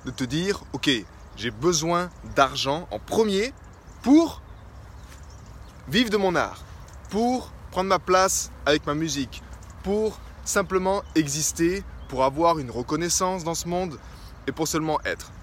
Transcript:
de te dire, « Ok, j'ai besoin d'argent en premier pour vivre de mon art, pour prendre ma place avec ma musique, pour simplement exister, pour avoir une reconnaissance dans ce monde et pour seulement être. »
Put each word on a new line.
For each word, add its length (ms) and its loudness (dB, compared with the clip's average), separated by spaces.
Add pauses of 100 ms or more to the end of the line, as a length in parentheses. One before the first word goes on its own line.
de 60 -6
te 140 -4
dire, « 400 -2 (100)
Ok, 160 0 (460)
j'ai 160 -4
besoin 580 2 (260)
d'argent 540 2
en 80 -6
premier 560 2 (480)
pour 400 6 (1500)
vivre 220 4
de 80 2
mon 160 4
art, 300 0 (480)
pour 400 0 (180)
prendre 180 0
ma 120 4
place 500 4 (160)
avec 220 4
ma 80 0
musique, 480 -4 (400)
pour 360 0 (240)
simplement 600 2 (100)
exister, 720 2 (240)
pour 160 2
avoir 340 4
une 140 -4
reconnaissance 720 0
dans 100 -2
ce 140 -6
monde 320 -2 (480)
et 40 -4
pour 160 -2
seulement 380 0
être. » 260 -4 (120)